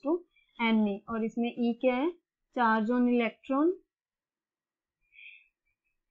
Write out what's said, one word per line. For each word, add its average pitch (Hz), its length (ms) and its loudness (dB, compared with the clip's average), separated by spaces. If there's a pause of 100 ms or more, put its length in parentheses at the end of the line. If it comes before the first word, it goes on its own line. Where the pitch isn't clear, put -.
to 302 100 0 (440)
N 220 340 2
E, 196 60 -6 (120)
और 226 140 -4
इसमें 233 260 -4
E 233 300 -2
क्या 254 160 2
है, 302 140 -2 (460)
charge 220 420 2
on 247 180 2
electron। 269 560 0 (2500)